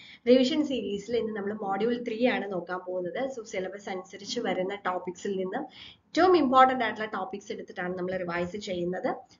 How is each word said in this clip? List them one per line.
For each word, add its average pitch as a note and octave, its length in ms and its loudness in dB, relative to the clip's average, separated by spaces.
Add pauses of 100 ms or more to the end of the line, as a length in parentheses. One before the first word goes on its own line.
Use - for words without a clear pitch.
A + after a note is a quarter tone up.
(280)
revision C4 380 6
സീരീസിൽ A3+ 520 -4
ഇന്ന് G#3+ 180 -4
നമ്മൾ G3+ 180 -4
module G#3+ 500 -2
three A#3 240 0
ആണ് G3+ 260 -2
നോക്കാൻ F3+ 260 -6
പോകുന്നത്. F#3 600 -6
So, G#3+ 40 -10
syllabus F#3+ 460 -8
അനുസരിച്ച് G3 500 -8
വരുന്ന F#3+ 360 0
ടോപ്പിക്സിൽ F#3 560 -4
നിന്ന് F#3 260 -2
ഏറ്റവും - 800 2
ഇമ്പോർട്ടന്റ് C4 460 6
ആയിട്ടുള്ള G#3+ 260 -4
topics G3 420 -8
എടുത്തിട്ടാണ് F3+ 460 -6
നമ്മൾ F#3 200 -4
revise F3 400 -4
ചെയ്യുന്നത്. F#3 580 -4 (240)